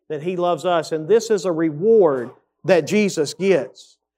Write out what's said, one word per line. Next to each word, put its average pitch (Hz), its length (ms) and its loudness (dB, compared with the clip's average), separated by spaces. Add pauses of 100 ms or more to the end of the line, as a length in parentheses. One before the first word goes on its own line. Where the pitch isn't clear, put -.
that 151 120 -8
He 180 140 -6
loves 175 280 -2
us. 175 280 -2
And 156 160 -6
this 220 240 2
is 190 120 0
a 185 80 -2
reward 160 800 2 (360)
that 170 160 4
Jesus 165 520 -2
gets. - 600 -2 (240)